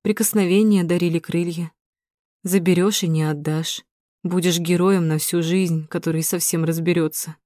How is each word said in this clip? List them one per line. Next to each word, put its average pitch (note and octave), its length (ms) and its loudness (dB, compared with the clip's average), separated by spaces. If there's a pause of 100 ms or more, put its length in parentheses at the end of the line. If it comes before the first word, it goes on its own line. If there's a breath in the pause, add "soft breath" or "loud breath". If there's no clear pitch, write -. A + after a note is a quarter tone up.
Прикосновения G3+ 840 2
дарили E3+ 340 0
крылья. E3+ 540 -4 (680)
Заберешь F#3 600 2
и E3+ 60 0
не D#3 140 2
отдашь. D#3 600 -4 (400)
Будешь F3 360 0
героем F3 500 2
на D#3 80 0
всю E3+ 260 -2
жизнь, E3 440 0
который E3 360 -4
совсем E3+ 400 -2
разберется. E3 720 -2 (100)